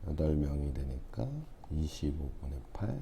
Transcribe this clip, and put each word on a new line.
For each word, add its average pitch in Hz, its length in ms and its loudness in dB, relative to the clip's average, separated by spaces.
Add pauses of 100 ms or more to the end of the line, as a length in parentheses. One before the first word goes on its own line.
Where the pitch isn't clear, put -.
여덟 78 280 6
명이 71 380 4
되니까 67 560 -2 (400)
이십오분의 73 920 -2 (120)
팔 120 280 -2